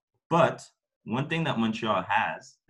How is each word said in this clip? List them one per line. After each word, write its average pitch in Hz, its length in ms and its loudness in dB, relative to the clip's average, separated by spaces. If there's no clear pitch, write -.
But 160 320 4
one 131 240 -2
thing 160 160 0
that 127 140 -2
Montreal 110 500 0
has, 98 480 -2